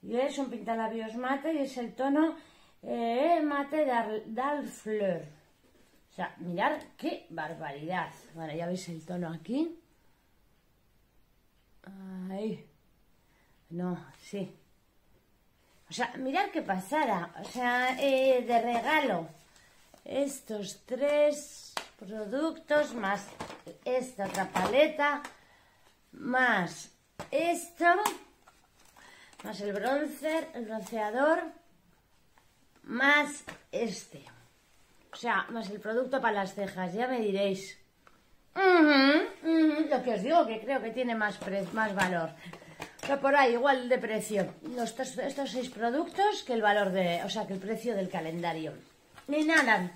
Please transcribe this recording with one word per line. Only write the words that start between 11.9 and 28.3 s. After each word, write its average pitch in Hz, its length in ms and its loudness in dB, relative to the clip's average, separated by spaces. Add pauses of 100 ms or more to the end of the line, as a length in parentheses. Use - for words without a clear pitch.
Ahí. 196 380 -6 (1000)
No, 175 280 -6 (220)
sí. - 340 -8 (1400)
O - 40 -14
sea, - 240 -4
mirad 294 340 0
qué 330 100 -4
pasada. 196 800 -2
O 196 60 -10
sea, 247 520 0
eh, 262 480 4
de 233 160 4
regalo. 233 680 0 (720)
Estos - 840 -6
tres 285 880 0 (240)
productos 277 960 -2
más 202 320 -2 (580)
esta 247 400 -2
otra 185 240 -2
paleta. 285 720 2 (880)
Más 240 800 0 (380)
esto. 330 560 -2 (1600)